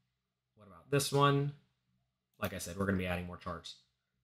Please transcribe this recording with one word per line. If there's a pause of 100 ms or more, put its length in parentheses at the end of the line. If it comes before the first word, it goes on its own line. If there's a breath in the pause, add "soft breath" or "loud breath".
(560)
What
about
this
one? (880)
Like
I
said,
we're
gonna
be
adding
more
charts. (480)